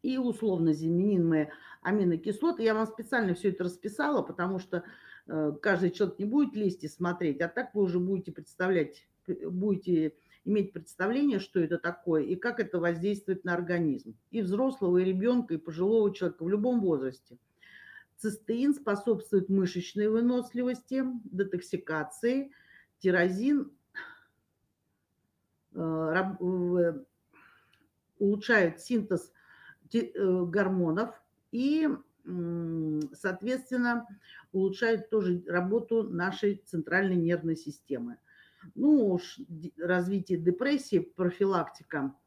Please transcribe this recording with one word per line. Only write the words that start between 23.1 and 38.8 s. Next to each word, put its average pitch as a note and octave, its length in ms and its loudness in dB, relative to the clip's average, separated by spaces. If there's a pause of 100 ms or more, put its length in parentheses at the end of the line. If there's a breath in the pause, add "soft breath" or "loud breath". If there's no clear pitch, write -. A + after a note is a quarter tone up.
э, - 60 -12
раб-, D#3+ 640 -2
в-, F3+ 640 0 (1120 soft breath)
улучшает G3+ 600 2
синтез - 520 -2 (580 loud breath)
те-, A#3 240 -2
э, F#3 320 2
гормонов F#3 640 0 (420)
и, D4 360 0 (360)
м, E3 760 -4 (120)
соответственно, A#3+ 920 -2 (460 loud breath)
улучшает G3+ 580 0
тоже F3+ 360 0
работу G#3 580 0
нашей G3 520 -2 (100)
центральной F#3 500 0
нервной E3 400 2
системы. B2 600 -8 (560 loud breath)
Ну B3+ 380 4